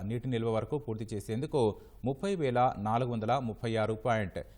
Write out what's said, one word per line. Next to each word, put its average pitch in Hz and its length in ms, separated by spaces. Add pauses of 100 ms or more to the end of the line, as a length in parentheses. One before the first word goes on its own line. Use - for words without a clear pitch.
నీటి 117 240
నిల్వ 117 240
వరకు 110 260
పూర్తి 110 260
చేసేందుకు 113 580 (420)
ముప్పై 147 300
వేల 131 260 (180)
నాలుగు 117 320
వందల 113 280
ముప్పై 117 380
ఆరు 110 180
పాయింట్ 110 420 (220)